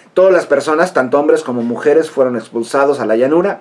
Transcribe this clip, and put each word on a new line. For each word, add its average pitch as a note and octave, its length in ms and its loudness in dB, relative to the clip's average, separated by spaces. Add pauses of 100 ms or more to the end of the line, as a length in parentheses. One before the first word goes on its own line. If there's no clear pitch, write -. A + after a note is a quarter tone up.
(160)
todas F#3 180 4
las E3 140 0
personas, D#3 460 0
tanto C3 260 0
hombres D#3 240 2
como B2 180 -6
mujeres, D3 480 0
fueron B2+ 280 -2
expulsados B2+ 640 -2
a A#2 60 -6
la G#2+ 120 0
llanura, E3 440 0